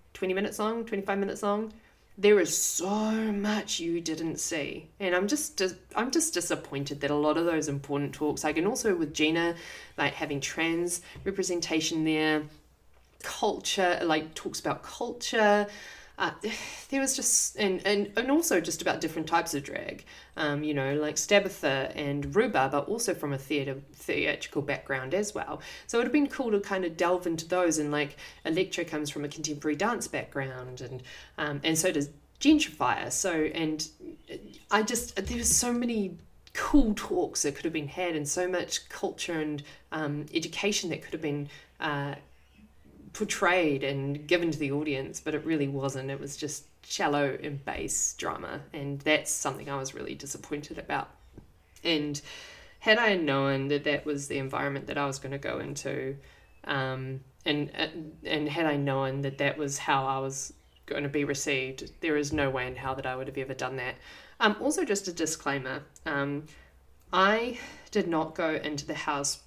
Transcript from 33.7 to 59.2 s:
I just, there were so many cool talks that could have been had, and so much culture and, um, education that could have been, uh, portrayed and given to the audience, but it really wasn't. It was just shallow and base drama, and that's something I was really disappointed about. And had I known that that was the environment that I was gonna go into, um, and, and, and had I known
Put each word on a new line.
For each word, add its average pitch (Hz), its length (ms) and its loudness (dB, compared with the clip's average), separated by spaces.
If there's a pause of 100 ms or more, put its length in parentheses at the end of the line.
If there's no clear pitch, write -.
I 208 120 4
just, 226 340 -2
there 240 200 -2
were 233 60 -4
so 240 300 4
many 226 440 0 (360)
cool 233 420 6
talks - 480 -2
that 143 140 0
could - 80 -6
have 160 80 0
been 147 160 -2
had, 180 280 -2
and 143 120 -2
so 180 200 0
much - 400 -2
culture - 520 -4
and, 151 220 -2 (300)
um, 151 400 -2
education 170 580 0
that - 120 -4
could - 100 -16
have 165 100 -6
been, 143 260 -2 (320)
uh, 143 340 -2 (1040)
portrayed 175 640 2
and 139 460 -2
given 170 240 4
to 139 80 -4
the 143 100 0
audience, 143 500 -2
but 156 140 -4
it 147 100 -4
really 151 220 2
wasn't. 135 420 -2
It 135 120 -6
was 143 160 -10
just - 260 -6 (240)
shallow 147 560 2
and 139 220 -6
base - 500 -2
drama, - 460 -4 (120)
and 139 280 -4
that's 151 320 4
something - 360 -4
I 139 80 -2
was 135 160 -4
really - 220 -8
disappointed 147 640 -8
about. - 300 -4 (720)
And 147 380 0 (580)
had - 180 6
I 220 200 6
known 139 520 2
that 143 140 2
that 143 240 0
was 143 220 -2
the 139 100 0
environment 139 480 -2
that - 100 -4
I 143 80 2
was 139 140 -2
gonna 135 180 -6
go - 220 -4
into, 139 580 -4 (460)
um, 131 580 -2 (240)
and, 147 300 0
and, 156 500 -4
and 151 240 0
had 160 180 0
I 147 100 2
known 135 460 2